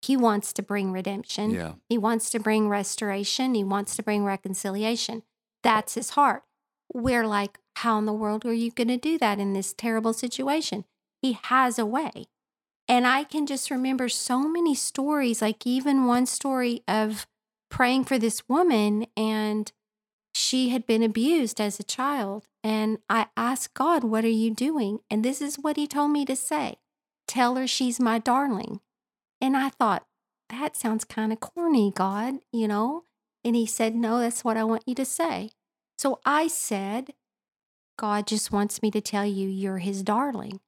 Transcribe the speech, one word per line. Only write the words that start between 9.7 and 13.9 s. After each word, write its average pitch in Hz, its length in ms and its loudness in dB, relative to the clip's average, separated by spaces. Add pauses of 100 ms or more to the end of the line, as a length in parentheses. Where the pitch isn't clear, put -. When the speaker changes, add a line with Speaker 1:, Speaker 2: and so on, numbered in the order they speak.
Speaker 1:
terrible 226 400 -2
situation?" 262 720 -2 (380)
He 254 220 0
has 254 340 2
a 226 80 0
way. 262 400 -4 (600)
And 247 200 4
I 269 180 4
can 302 220 -2
just 277 240 -4
remember 254 400 0